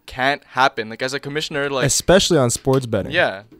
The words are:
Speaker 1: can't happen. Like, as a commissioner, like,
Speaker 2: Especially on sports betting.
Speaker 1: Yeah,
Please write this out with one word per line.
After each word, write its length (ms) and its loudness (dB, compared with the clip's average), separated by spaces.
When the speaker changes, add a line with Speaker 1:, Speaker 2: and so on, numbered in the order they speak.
Speaker 1:
can't 460 -2
happen. 380 0
Like, 120 -10
as 120 -4
a 60 -6
commissioner, 500 -6
like, 160 -2
Speaker 2:
Especially 520 4
on 140 4
sports 340 0
betting. 260 -4
Speaker 1:
Yeah, 320 -2